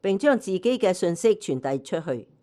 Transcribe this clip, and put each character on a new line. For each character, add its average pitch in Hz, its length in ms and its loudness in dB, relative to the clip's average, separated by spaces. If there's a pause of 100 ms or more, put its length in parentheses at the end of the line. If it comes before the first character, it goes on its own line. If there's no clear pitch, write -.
並 196 180 0
將 285 200 4
自 214 120 -6
己 185 100 -2
嘅 226 320 2
信 175 220 0
息 214 220 2
傳 143 240 -6
遞 135 220 -4
出 160 180 -6
去。 135 280 -8 (140)